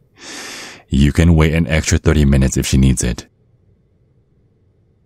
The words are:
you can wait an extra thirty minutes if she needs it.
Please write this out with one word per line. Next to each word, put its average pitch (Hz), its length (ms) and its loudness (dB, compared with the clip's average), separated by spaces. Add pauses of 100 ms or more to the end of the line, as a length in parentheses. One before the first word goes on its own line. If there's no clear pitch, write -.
(880)
you 69 260 2
can 85 220 4
wait 78 180 2
an 82 140 0
extra 80 320 -2
thirty 76 260 2
minutes 67 320 0
if 64 80 -2
she - 120 -2
needs 65 260 2
it. 60 240 -8 (1800)